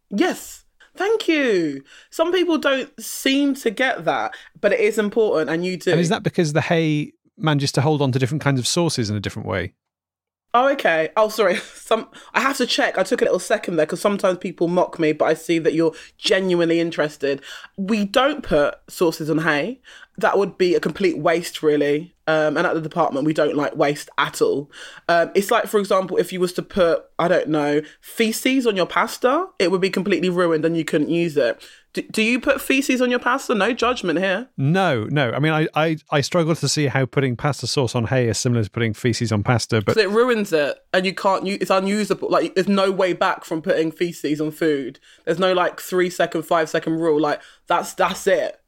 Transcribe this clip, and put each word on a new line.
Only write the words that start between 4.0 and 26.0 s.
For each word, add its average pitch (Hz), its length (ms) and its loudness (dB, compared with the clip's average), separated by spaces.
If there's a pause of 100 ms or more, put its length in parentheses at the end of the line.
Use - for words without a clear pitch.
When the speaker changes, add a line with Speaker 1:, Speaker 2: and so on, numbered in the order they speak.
Speaker 1:
that, 120 280 -2 (260)
but 202 140 2
it - 60 0
is 214 180 2
important, 208 520 2
and 165 160 -2
you 185 120 -4
do. 175 140 -2
Speaker 2:
And 165 80 4
is 170 100 2
that 208 140 0
because 156 300 0
the 151 80 2
hay 156 520 0 (240)
manages 143 360 0
to 147 80 2
hold 151 200 2
on 139 120 2
to 131 60 0
different 131 220 0
kinds 139 180 2
of 120 80 -2
sauces 147 420 0
in 104 60 0
a 104 60 -2
different 101 260 -6
way? 95 260 -4 (840)
Speaker 1:
Oh, 247 180 4
okay. 160 440 0
Oh, 214 120 2
sorry. 208 260 0
<laughs> - 180 -10
Some, - 360 -2 (240)
I 190 60 2
have 269 180 0
to 247 100 0
check. - 320 -2
I 190 40 2
took 233 180 0
a 233 40 2
little 185 140 2
second - 360 -2
there 156 120 2
'cause 175 120 -6
sometimes 196 380 0
people 175 300 -4
mock 175 320 0
me, 156 120 2
but 151 140 2
I 147 80 2
see 165 240 -2
that 160 160 2
you're 160 200 0 (260)
genuinely 175 600 2
interested. 151 640 -2 (340)
We 202 300 -2
don't 262 380 0
put 147 320 0 (120)
sauces 160 440 -2
on 156 80 0
hay. 160 420 -2 (340)
That 190 220 0
would 196 220 -2
be 180 160 2
a 151 40 2
complete 175 380 -2
waste, 170 460 -2
really. 147 500 0 (140)
Um, 156 280 0
and 175 120 0
at 123 80 0
the 165 60 -4
department, 151 440 -2
we 156 80 0
don't 151 220 0
like 147 200 -2
waste 147 340 -2 (100)
at 151 240 0
all. 131 280 -2 (380)
Um, 170 240 2
it's 196 160 0
like, 220 160 2
for 208 140 0
example, 190 380 0